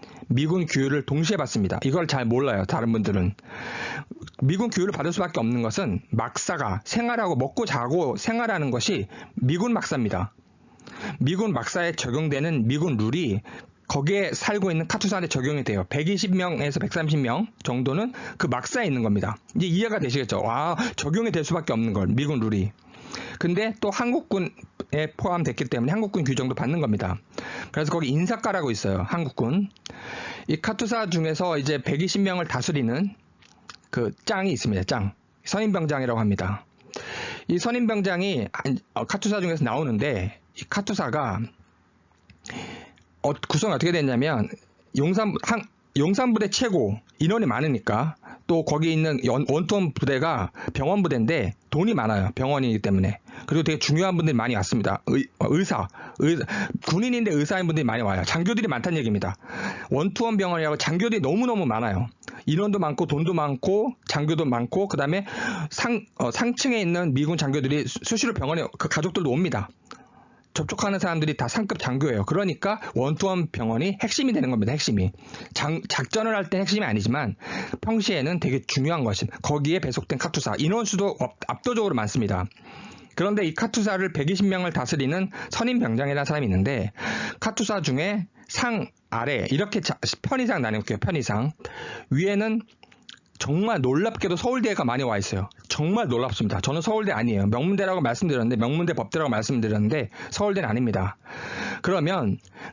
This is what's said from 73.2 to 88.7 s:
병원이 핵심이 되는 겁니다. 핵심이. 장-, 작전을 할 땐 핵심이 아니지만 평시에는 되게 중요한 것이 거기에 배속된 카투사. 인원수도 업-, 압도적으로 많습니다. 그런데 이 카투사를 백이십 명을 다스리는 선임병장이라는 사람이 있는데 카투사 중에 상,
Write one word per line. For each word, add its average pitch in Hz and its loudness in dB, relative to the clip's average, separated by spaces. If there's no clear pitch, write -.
병원이 139 0
핵심이 254 0
되는 135 0
겁니다. 113 2
핵심이. 101 0
장-, 151 -2
작전을 220 0
할 190 -2
땐 185 0
핵심이 196 2
아니지만 113 0
평시에는 180 0
되게 135 0
중요한 143 0
것이 107 0
거기에 151 2
배속된 131 -2
카투사. 131 -2
인원수도 196 0
업-, - -2
압도적으로 208 0
많습니다. 101 0
그런데 202 0
이 160 -2
카투사를 202 0
백이십 180 2
명을 180 2
다스리는 156 0
선임병장이라는 143 0
사람이 151 0
있는데 104 2
카투사 214 -2
중에 170 0
상, 226 -2